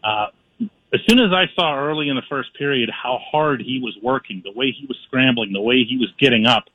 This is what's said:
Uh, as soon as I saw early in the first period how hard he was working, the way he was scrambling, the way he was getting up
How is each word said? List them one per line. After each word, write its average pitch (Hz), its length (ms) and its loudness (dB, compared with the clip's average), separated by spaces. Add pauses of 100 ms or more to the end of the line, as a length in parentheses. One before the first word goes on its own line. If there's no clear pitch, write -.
Uh, 107 240 -2 (640)
as - 160 0
soon 240 120 6
as 202 120 2
I 185 120 2 (100)
saw 156 240 -2
early 151 300 -2
in 135 80 -2
the 120 120 -4
first 135 260 -8
period 135 360 -2
how 123 300 -6 (100)
hard 151 320 0
he 131 160 -6
was 120 240 -8
working, 117 420 -4
the 98 60 -12
way 127 260 -2
he 143 100 -18
was 131 200 -10
scrambling, 117 460 0
the 98 80 -2
way 120 280 4
he 127 80 -4
was 117 220 0
getting 120 260 4
up 117 200 4 (100)